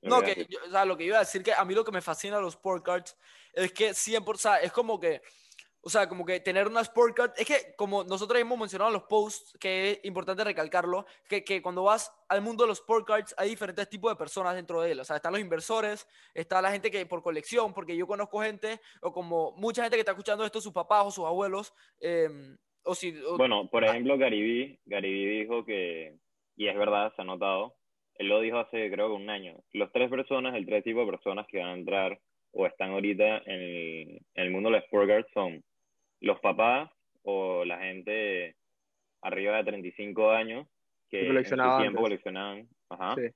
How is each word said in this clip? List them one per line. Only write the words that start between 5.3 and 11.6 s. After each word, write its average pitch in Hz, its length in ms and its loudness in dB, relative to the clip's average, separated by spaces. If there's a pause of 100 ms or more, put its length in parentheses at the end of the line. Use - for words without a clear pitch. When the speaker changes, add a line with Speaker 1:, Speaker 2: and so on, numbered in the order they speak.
Speaker 2:
o 175 40 -10
sea, 196 200 4
como 180 160 -8
que 180 160 -2
tener 190 260 2
una 226 140 0
sport 233 340 4
card, 240 220 2
es 226 100 0
que - 300 0
como 202 260 0
nosotros 196 360 0
hemos 233 200 0
mencionado 202 300 0
en 220 60 0
los 185 80 -2
posts, 214 560 -2
que 190 320 0
es 202 140 -2
importante 185 380 -4
recalcarlo, 180 640 0 (240)
que, 202 160 -2
que 190 160 -2